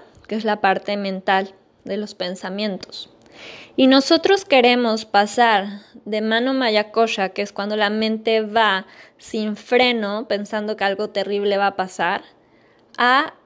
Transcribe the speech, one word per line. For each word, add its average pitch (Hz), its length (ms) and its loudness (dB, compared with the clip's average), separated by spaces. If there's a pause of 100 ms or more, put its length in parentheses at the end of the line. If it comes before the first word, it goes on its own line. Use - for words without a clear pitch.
(260)
que - 80 -8
es 220 100 -6
la 208 160 -2
parte 190 360 0
mental 196 580 -2 (300)
de 196 120 -6
los 208 200 -8
pensamientos. 190 920 -8 (680)
Y 262 100 6
nosotros 330 580 4
queremos 240 600 2
pasar 208 760 2 (220)
de 214 160 -4
Mano 226 340 0
Maya 214 360 0
Kosha, 220 380 0
que 196 140 -6
es 202 100 -8
cuando 208 240 -6
la 208 140 0
mente 220 500 0
va 208 460 0 (320)
sin 214 360 -6
freno, 233 720 0
pensando 208 500 -4
que 208 60 -6
algo 202 280 -2
terrible 202 480 -2
va 202 100 2
a 196 80 -4
pasar, 185 460 -4 (760)
a 262 380 2 (120)